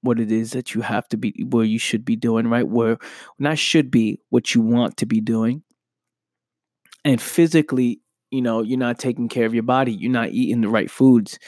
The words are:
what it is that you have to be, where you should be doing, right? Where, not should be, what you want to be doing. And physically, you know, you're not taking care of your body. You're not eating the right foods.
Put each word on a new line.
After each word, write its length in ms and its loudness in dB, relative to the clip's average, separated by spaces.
what 180 0
it 100 -2
is 200 -2
that 240 -8
you 80 -4
have 260 -6
to 80 -6
be, 320 -6
where 160 2
you 140 0
should 260 -4
be 120 -2
doing, 320 0
right? 200 0
Where, 300 0
not 200 -2
should 320 2
be, 380 2
what 260 0
you 60 4
want 380 2
to 80 -2
be 140 0
doing. 420 -2
And 160 2
physically, 800 2
you 120 -2
know, 200 0
you're 160 -2
not 200 -2
taking 300 -4
care 180 0
of 80 -2
your 80 0
body. 300 0
You're 200 -4
not 180 -2
eating 300 0
the 80 2
right 220 0
foods. 580 4